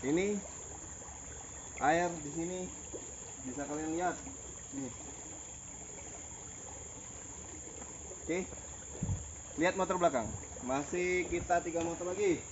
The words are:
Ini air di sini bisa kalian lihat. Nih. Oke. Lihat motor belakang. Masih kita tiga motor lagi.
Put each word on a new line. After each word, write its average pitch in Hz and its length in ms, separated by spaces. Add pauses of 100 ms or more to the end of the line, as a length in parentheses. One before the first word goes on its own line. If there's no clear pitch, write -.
Ini 190 360 (1400)
air 170 260 (140)
di 147 80
sini 170 280 (840)
bisa 131 240
kalian 156 320
lihat. 180 160 (640)
Nih. 123 140 (3250)
Oke. 165 160 (1200)
Lihat 180 160
motor 185 240
belakang. 139 280 (360)
Masih 175 640
kita 170 320
tiga 165 240
motor 170 320
lagi. 190 240 (120)